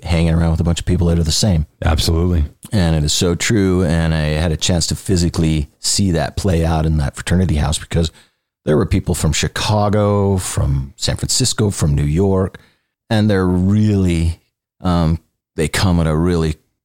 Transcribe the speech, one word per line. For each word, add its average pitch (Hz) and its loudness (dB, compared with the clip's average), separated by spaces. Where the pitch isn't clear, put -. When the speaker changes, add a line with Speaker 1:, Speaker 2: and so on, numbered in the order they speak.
Speaker 1:
hanging 82 0
around 85 2
with 80 0
a - 0
bunch 82 0
of - -6
people 87 2
that 85 2
are 85 0
the 78 0
same. 85 0
Speaker 2:
Absolutely. 82 0
Speaker 1:
And 85 2
it 78 0
is 73 -2
so 87 0
true. 95 0
And 82 0
I 80 0
had 85 0
a 78 -2
chance 87 -2
to 73 -4
physically 80 0
see - -2
that 78 -2
play 82 0
out 80 0
in 78 0
that 71 -4
fraternity 85 0
house 73 -2
because 82 -4
there 151 0
were 98 0
people 98 -2
from - 0
Chicago, 101 0
from 69 -4
San - -4
Francisco, - -2
from 80 -2
New 73 0
York, 95 0
and 107 2
they're 95 2
really, 92 2
um, 85 0
they 80 -2
come 87 0
at 82 2
a 78 0
really 82 0